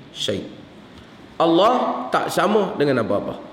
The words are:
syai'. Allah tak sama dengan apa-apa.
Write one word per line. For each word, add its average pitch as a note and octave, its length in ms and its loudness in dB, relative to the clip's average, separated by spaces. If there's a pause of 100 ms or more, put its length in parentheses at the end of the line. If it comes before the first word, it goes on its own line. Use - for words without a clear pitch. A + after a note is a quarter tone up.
syai'. - 500 -6 (800)
Allah F#3 720 2
tak - 160 -2
sama G3 480 0
dengan C#3 240 2
apa-apa. G2 400 -2 (140)